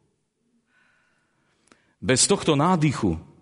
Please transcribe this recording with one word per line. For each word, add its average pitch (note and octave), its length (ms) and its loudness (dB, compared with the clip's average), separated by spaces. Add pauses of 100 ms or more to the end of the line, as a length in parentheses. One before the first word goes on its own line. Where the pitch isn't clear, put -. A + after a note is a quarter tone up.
(2000)
Bez B2+ 240 0
tohto E3+ 320 0
nádychu D3+ 560 0 (260)